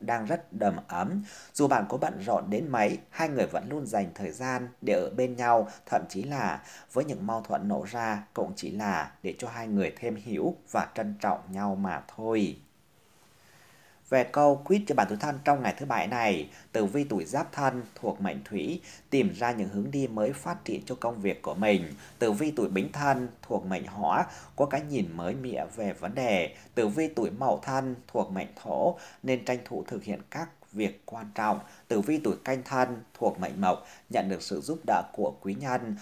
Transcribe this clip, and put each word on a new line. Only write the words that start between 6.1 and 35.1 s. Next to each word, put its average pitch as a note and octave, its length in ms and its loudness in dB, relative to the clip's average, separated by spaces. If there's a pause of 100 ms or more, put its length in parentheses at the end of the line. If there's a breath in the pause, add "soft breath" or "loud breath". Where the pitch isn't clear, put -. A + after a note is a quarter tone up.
là A#2+ 400 -2 (300 loud breath)
với C3+ 120 2
những A2+ 220 -4
mâu A2+ 160 -2
thuẫn F#2 260 -2
nổ D2+ 220 -2
ra A2 320 -2 (120)
cũng F#2 220 -2
chỉ - 140 -6
là - 420 -2 (100)
để F#2 160 -4
cho A#2+ 100 -8
hai A#2 200 -8
người G2 280 2
thêm A2+ 200 -4
hiểu G#2+ 400 -2 (140)
và A2 240 2
trân A2+ 260 -2
trọng G2+ 200 2 (120)
nhau G2 220 0
mà F#2+ 280 -2 (140)
thôi. A2 400 0 (1500 soft breath)
Về C3 160 6
câu C#3+ 400 6
quyết G3+ 220 4
cho C#3+ 80 2
bạn A2 140 6
tuổi G#2 120 -2
Thân C#3+ 240 -2
trong C#3+ 180 4
ngày G#2 160 0
thứ C#3+ 80 -6
Bảy A2 200 0
này, G#2+ 440 2 (220 loud breath)
tử A2 120 2
vi C#3 200 0
tuổi G#2 200 -2
Giáp C#3+ 280 -4
Thân B2+ 300 0 (120)
thuộc - 260 -4
mệnh F2+ 240 -2
Thủy G#2 360 -2 (300 loud breath)
tìm A2 240 4
ra A#2+ 180 0
những G#2+ 160 -2
hướng G#2 220 -2
đi C#3 160 0
mới A2 260 0
phát - 320 -6
triển - 220 -4
cho B2+ 80 -6
công A#2 260 -2
việc F#2+ 220 0
của D#2 120 -4
mình. F#2 380 4 (260 loud breath)
Tử A2+ 140 6
vi D3+ 180 0
tuổi A#2+ 180 2
Bính G2 240 0
Thân C3+ 360 2 (140)
thuộc G2 240 -2
mệnh F#2 200 -2
Hỏa G2 400 2 (300 loud breath)
có C#3 100 4
cái C#3 140 -2
nhìn B2+ 360 -2
mới F2 180 -2
mẻ A#2+ 320 -4 (100)
về G2+ 160 -2
vấn G2 220 -6
đề. G#2+ 420 2 (180 loud breath)
Tử A2 140 4
vi D#3 200 0
tuổi G#2+ 220 0
Mậu A2+ 320 2
Thân C3 320 -2 (120)
thuộc G#2 240 -2
mệnh F#2 180 -4 (140)
Thổ F#2+ 360 2 (240 loud breath)
nên B2+ 220 0
tranh B2+ 200 0
thủ - 240 -6
thực G#2+ 160 -8
hiện G2+ 160 -4 (100)
các E3 180 -6 (240)
việc G2+ 340 -2
quan A2 280 -12
trọng. G#2+ 260 2 (280 loud breath)
Tử A2 120 2
vi D3 240 2
tuổi G#2 200 2
Canh C3 180 0
Thân B2 400 0 (120)
thuộc G2 260 0
mệnh E2 200 -4
Mộc F#2 260 2 (240 loud breath)
nhận F#2+ 180 2
được F#2+ 140 -2
sự F2 180 -4
giúp D#3+ 260 -4
đỡ F#2+ 160 4 (100)